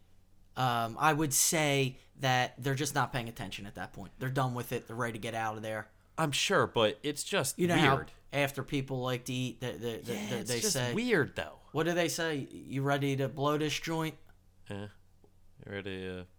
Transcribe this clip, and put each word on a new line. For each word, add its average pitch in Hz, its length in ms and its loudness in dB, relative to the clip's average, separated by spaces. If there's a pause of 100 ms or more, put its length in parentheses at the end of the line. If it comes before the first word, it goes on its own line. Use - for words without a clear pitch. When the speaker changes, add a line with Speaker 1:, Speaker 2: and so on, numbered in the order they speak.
(560)
Speaker 1:
um, 117 420 2
I 156 140 6
would 151 200 2
say 139 640 2 (220)
that 127 400 2
they're 135 160 0
just 135 220 -2
not 127 160 2
paying 117 160 -4
attention 101 360 -10
at 101 120 -14
that 92 180 -10
point. 95 240 -12
They're 131 100 -2
done 131 260 0
with 120 180 -6
it. 117 160 -4
They're 113 80 -10
ready 117 180 -2
to 117 40 -6
get 110 160 -6
out 110 220 -2
of 110 60 -10
there. 110 240 -6 (320)
Speaker 2:
I'm 160 140 0
sure, 147 340 4
but - 360 4
it's 143 220 -2
just - 340 0
Speaker 1:
You 180 80 4
know 170 100 4
how 143 200 6
Speaker 2:
weird. 156 140 -6 (240)
Speaker 1:
after 139 280 0
people 135 380 -2
like 127 260 -2
to 131 60 -4
eat, 127 300 -4
they, 123 100 -4
they, 113 260 -6
they, 117 160 -6
Speaker 2:
Yeah, - 140 -6
Speaker 1:
they, 127 120 -2
Speaker 2:
it's 107 100 -6
Speaker 1:
they 120 100 0
Speaker 2:
just 110 140 0
Speaker 1:
say, 123 180 0
Speaker 2:
weird, 185 420 2
though. 78 200 -6 (180)
Speaker 1:
what 156 140 0
do 170 80 2
they 170 140 2
say? 156 420 -2
"You 87 320 -6
ready 139 340 2
to 135 120 0
blow 143 280 2
this 151 240 0
joint?" 160 360 -4 (520)
Speaker 2:
Yeah. 101 200 -8 (760)
You 107 80 -12
ready 98 300 -6
to 92 240 -8 (120)